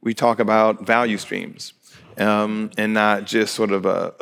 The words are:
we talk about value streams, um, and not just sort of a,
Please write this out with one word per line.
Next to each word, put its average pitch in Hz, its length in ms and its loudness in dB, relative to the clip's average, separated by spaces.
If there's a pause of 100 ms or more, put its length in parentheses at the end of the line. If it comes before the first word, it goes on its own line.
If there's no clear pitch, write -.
we 113 120 -2
talk 117 260 2
about 110 460 2
value 117 320 2
streams, - 560 -10 (440)
um, 107 600 0
and 107 160 0
not 107 320 2
just 110 300 0
sort 110 160 0
of 98 140 -2
a, 90 360 -2